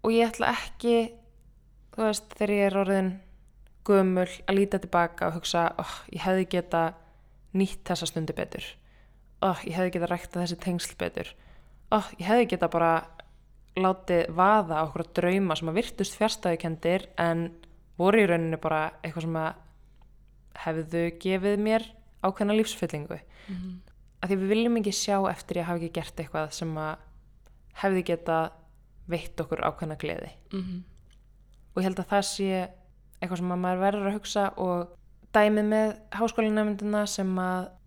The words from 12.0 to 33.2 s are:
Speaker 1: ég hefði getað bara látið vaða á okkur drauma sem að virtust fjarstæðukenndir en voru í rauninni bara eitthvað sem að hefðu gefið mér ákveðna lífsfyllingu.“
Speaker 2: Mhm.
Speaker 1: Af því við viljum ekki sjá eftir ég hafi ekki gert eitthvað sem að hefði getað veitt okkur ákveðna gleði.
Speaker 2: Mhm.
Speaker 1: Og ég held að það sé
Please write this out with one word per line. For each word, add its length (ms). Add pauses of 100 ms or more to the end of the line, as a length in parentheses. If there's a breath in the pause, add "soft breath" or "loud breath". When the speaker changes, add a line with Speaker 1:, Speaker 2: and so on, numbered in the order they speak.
Speaker 1:
ég 80
hefði 260
getað 180
bara 360 (680)
látið 580
vaða 480
á 20
okkur 300
drauma 420
sem 120
að 60
virtust 440
fjarstæðukenndir 880 (120)
en 360 (440)
voru 200
í 80
rauninni 340
bara 320 (100)
eitthvað 200
sem 140
að 180 (1120)
hefðu 400 (180)
gefið 360
mér 280 (360)
ákveðna 360
lífsfyllingu.“ 640 (280 loud breath)
Speaker 2:
Mhm. 320 (420)
Speaker 1:
Af 60
því 80
við 120
viljum 280
ekki 160
sjá 380
eftir 260
ég 80
hafi 220
ekki 60
gert 240
eitthvað 360
sem 240
að 200 (840)
hefði 220
getað 460 (580)
veitt 320
okkur 240
ákveðna 320
gleði. 340 (220)
Speaker 2:
Mhm. 320 (880)
Speaker 1:
Og 80
ég 20
held 140
að 100
það 160
sé 440 (520)